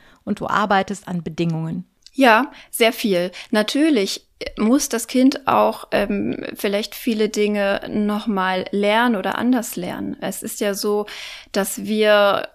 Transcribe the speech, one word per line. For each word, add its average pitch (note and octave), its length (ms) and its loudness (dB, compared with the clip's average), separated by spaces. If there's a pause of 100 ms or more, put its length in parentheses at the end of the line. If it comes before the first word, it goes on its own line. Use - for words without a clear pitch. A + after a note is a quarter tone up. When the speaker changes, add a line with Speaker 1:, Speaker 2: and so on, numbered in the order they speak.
(240)
Speaker 1:
und G3+ 180 -4
du - 60 -4
arbeitest G3 600 0
an F3 160 -6
Bedingungen. E3 600 -4 (300)
Speaker 2:
Ja, B3 380 4 (180)
sehr - 240 2
viel. F#3 380 0 (180)
Natürlich A3+ 800 0 (320)
muss A#3+ 300 2
das A#3 180 -4
Kind C4 400 2
auch, G#3+ 420 2
ähm, G#3 480 -2 (160)
vielleicht G#3 400 -4
viele A3 360 0
Dinge G#3 600 0
noch G#3 380 -2
mal F#3 420 0
lernen G#3+ 460 2
oder F#3+ 240 -4
anders A#3+ 360 0
lernen. - 460 -8
Es - 220 -6
ist - 180 -8
ja G3+ 140 0
so, G#3 320 -2 (440)
dass G3+ 320 -4
wir, G#3 720 4